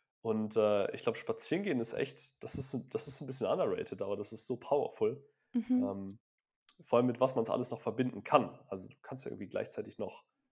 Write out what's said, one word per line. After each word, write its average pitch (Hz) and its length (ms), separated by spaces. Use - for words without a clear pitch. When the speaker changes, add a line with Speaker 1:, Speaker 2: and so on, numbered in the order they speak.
Speaker 1:
Und, 110 340
äh, 104 380
ich - 80
glaube, 113 160
spazieren - 440
gehen 160 180
ist 113 120
echt, - 500
das - 160
ist - 160
'n, - 160
das - 180
ist - 120
'n 139 60
bisschen 127 200
underrated, 131 560
aber 101 140
das 104 160
ist - 140
so 123 100
powerful. - 680
Speaker 2:
Mhm. 247 380
Speaker 1:
Ähm, 196 260
vor - 160
allem 123 80
mit 120 140
was 120 140
man's 113 160
alles 123 200
noch 117 100
verbinden 117 440
kann. 127 340
Also, 95 200
du - 140
kannst 131 220
ja - 60
irgendwie 101 180
gleichzeitig 101 500
noch 95 260